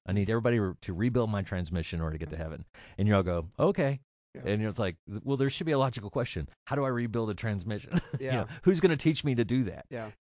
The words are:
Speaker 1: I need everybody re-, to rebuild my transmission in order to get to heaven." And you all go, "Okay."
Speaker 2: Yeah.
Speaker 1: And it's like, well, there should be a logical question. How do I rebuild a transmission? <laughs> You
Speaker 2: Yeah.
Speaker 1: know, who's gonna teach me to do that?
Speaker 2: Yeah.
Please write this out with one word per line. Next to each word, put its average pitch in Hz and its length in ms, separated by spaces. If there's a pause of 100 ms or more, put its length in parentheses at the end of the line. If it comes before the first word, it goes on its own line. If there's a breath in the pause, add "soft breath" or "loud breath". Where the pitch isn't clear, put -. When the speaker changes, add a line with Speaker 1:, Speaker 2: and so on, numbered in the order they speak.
Speaker 1:
I 92 60
need 98 180
everybody 117 280
re-, 95 240
to 92 120
rebuild 117 360
my 101 120
transmission 87 560
in 82 40
order 78 120
to 78 100
get 78 60
to 78 120
heaven." 80 220 (320 loud breath)
And 98 100
you 107 80
all 98 80
go, 85 260 (100)
"Okay." 151 420 (360)
Speaker 2:
Yeah. - 140
Speaker 1:
And 107 140
it's 104 160
like, 92 160 (260)
well, 139 140
there 135 120
should 135 180
be 160 80
a 139 40
logical 120 320
question. 120 380 (160)
How - 100
do 143 80
I 135 60
rebuild 117 420
a 101 40
transmission? 104 580
<laughs> 165 260
You 131 80
Speaker 2:
Yeah. 131 60
Speaker 1:
know, 110 140 (180)
who's 180 160
gonna 165 160
teach 156 260
me 135 140
to 117 80
do 120 260
that? 71 200
Speaker 2:
Yeah. 113 200 (100)